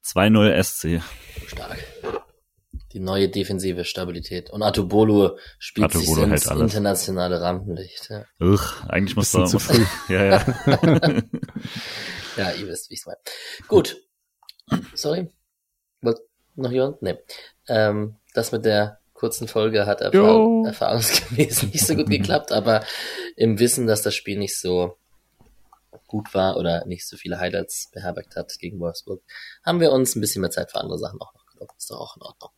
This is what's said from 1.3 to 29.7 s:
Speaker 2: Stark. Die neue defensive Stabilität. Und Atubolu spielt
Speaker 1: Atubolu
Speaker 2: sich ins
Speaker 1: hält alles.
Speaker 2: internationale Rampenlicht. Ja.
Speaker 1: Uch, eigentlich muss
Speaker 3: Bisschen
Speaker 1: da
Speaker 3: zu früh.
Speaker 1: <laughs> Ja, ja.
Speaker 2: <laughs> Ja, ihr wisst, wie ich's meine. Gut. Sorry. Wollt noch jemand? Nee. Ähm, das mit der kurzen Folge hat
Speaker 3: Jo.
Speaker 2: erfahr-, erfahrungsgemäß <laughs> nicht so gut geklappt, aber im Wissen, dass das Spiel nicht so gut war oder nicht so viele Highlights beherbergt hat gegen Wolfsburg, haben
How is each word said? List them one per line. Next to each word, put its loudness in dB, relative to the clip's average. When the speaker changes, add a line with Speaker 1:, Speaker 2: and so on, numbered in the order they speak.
Speaker 2:
Stark. -12
Die -10
neue 2
defensive -4
Stabilität. -8
Und -6
Atubolu 6
spielt -2
Speaker 1:
Atubolu 0
Speaker 2:
sich 4
ins 4
Speaker 1:
hält 2
alles. 2
Speaker 2:
internationale -2
Rampenlicht. -6
Ja. -12
Speaker 1:
Uch, 2
eigentlich 0
muss 0
Speaker 3:
Bisschen 4
Speaker 1:
da 4
Speaker 3:
zu 2
früh. 4
Speaker 1:
<laughs> -4
Ja, 4
ja. 6
Speaker 2:
<laughs> 4
Ja, -2
ihr -8
wisst, -12
wie -16
ich's -14
meine. -16
Gut. 2
Sorry. -4
Wollt 0
noch -4
jemand? -2
Nee. -2
Ähm, 0
das -2
mit -4
der 2
kurzen -6
Folge 0
hat 0
Speaker 3:
Jo. 6
Speaker 2:
erfahr-, -2
erfahrungsgemäß 0
<laughs> -6
nicht 0
so 2
gut 0
geklappt, 0
aber 2
im 2
Wissen, 2
dass 2
das -2
Spiel -6
nicht -4
so -2
gut -8
war 2
oder -2
nicht -10
so -16
viele -8
Highlights -6
beherbergt -10
hat -12
gegen -12
Wolfsburg, -10
haben 0